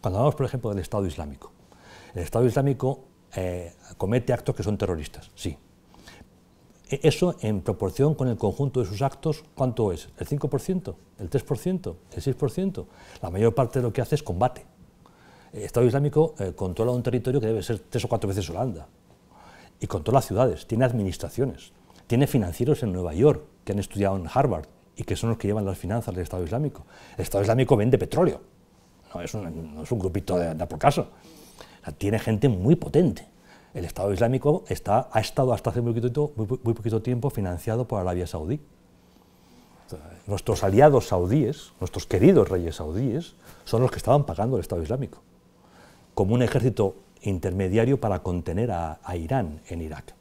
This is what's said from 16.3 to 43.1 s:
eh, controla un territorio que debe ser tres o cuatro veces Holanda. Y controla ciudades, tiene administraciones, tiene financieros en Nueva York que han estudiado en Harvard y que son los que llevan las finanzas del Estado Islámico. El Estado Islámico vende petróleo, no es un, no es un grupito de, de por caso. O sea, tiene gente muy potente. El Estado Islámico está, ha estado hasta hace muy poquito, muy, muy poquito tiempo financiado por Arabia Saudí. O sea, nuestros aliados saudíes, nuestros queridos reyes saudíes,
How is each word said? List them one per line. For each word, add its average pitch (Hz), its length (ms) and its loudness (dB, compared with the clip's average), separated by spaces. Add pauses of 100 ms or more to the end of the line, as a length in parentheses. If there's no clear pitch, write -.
eh, 92 160 -2
controla 101 360 0
un 123 120 0
territorio 123 380 0
que 110 60 -2
debe 110 160 0
ser 110 160 -4 (100)
tres - 160 -2
o - 20 -4
cuatro 113 200 0
veces 95 220 -2
Holanda. 87 380 -4 (920)
Y - 80 -6
controla 110 340 2
ciudades, 104 460 0
tiene 113 180 2
administraciones, 117 880 -4 (340)
tiene 131 200 4
financieros 120 560 0
en 104 100 -2
Nueva 87 200 -4
York 127 300 4 (200)
que 101 100 -4
han 101 60 0
estudiado 98 360 0
en 90 160 -6
Harvard 110 360 0 (280)
y - 80 -8
que - 120 -4
son 117 140 -2
los 113 80 0
que - 100 -4
llevan 104 180 0
las 95 120 -4
finanzas 92 360 -4
del 90 100 -4
Estado 90 200 -6
Islámico. 127 420 -4 (320)
El 92 60 -4
Estado 101 200 0
Islámico 120 320 4
vende 110 220 4
petróleo, 151 440 2 (720)
no 87 80 -10
es 82 120 -10
un, 82 420 -10
no - 80 -12
es - 80 -4
un 120 80 -2
grupito 92 380 -2
de, 85 160 0
de 78 140 -4
por 78 120 -10
caso. 143 280 2 (760)
O - 20 -20
sea, 78 100 -10
tiene 104 260 0
gente 110 280 2
muy 110 280 4
potente. 156 520 0 (460)
El 87 120 -8
Estado 98 280 -2
Islámico 127 540 2
está, - 440 0
ha 110 80 2
estado 127 340 0
hasta 117 180 -2
hace 120 100 -2
muy 117 120 0
poquito, 123 420 -2
muy, 110 120 -4 (160)
muy 113 100 2
poquito 110 280 -2
tiempo 123 300 -2
financiado 107 560 -4
por 107 120 -2
Arabia 90 280 -2
Saudí. 85 320 -6 (1300)
O - 20 -20
sea, 87 100 -12 (280)
nuestros 101 360 -2
aliados 120 440 8
saudíes, 107 720 0
nuestros - 260 -8
queridos 127 440 6
reyes 85 260 -2
saudíes, 107 600 -4 (300)